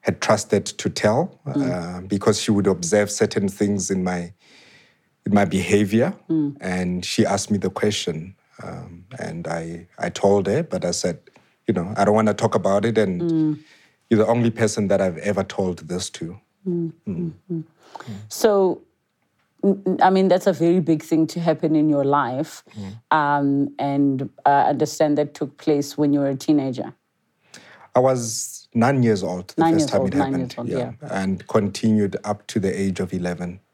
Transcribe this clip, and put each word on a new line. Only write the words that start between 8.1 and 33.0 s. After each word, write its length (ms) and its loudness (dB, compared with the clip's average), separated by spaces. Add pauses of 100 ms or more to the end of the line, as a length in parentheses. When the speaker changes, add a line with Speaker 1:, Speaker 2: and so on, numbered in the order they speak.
Speaker 1:
um, 420 -14 (140)
and 280 -10
I, 400 -8 (120)
I 100 -4
told 380 2
her, 160 0
but 220 -6
I 60 0
said, 280 -4 (480)
"You 80 2
know, 220 -4
I 80 2
don't 100 4
wanna 180 2
talk 220 0
about 300 2
it, 120 2
and 240 0
Speaker 2:
Mm. 380 0 (500)
Speaker 1:
you're 160 4
the 60 2
only 200 2
person 360 0
that 140 2
I've 180 0
ever 240 -2
told 440 -4
this 240 -6
to." 260 -12 (300)
Speaker 2:
Mm, 260 -2 (140)
Speaker 1:
Mm. 80 -6
Speaker 2:
mm, 160 -4 (200)
mm. 120 -4 (360)
Speaker 1:
Mm. 40 -18 (240)
Speaker 2:
So, 540 2 (840)
n-, 220 2
n-, 160 0
I 80 6
mean, 200 4
that's 180 4
a 60 4
very 260 4
big 240 0
thing 240 2
to 120 -8
happen 360 0
in 140 4
your 160 2
life. 580 0 (120)
Speaker 1:
Mm. 400 -2
Speaker 2:
Um, 640 2
and, 440 0 (260)
uh, 20 6
I 200 6
understand 500 0
that 160 -2
took 220 -8
place 380 0
when 180 2
you 80 2
were 80 0
a 60 -2
teenager. 580 -2 (1000)
Speaker 1:
I 40 6
was 720 -2
nine 300 4
years 180 2
old 280 -6
the 140 -2
Speaker 2:
Nine 100 4
Speaker 1:
first 80 4
Speaker 2:
years 100 0
Speaker 1:
time 100 2
Speaker 2:
old, 120 0
Speaker 1:
it 40 0
Speaker 2:
nine 160 0
Speaker 1:
happened. 80 -2
Speaker 2:
years 160 -8
old, 120 -6
Speaker 1:
Yeah. 320 -4
Speaker 2:
yeah. 220 -6
Speaker 1:
And 240 -4
continued 760 2
up 240 -6
to 120 -2
the 120 0
age 300 -2